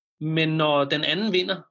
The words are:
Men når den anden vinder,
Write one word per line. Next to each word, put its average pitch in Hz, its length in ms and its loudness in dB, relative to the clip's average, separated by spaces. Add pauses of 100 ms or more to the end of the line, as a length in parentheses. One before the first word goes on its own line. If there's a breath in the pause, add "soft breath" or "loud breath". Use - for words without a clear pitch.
(200)
Men 160 280 0
når 151 360 2
den 147 200 -2
anden 185 280 -2
vinder, 185 380 -2